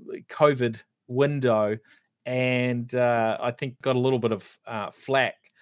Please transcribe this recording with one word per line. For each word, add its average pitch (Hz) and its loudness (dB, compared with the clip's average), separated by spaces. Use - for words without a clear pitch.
covid 123 2
window, 123 2
and, 123 -2
uh, 120 2
I 120 -2
think 127 -10
got 135 0
a 123 2
little 131 2
bit 113 0
of, - -10
uh, 110 -8
flack, 131 -2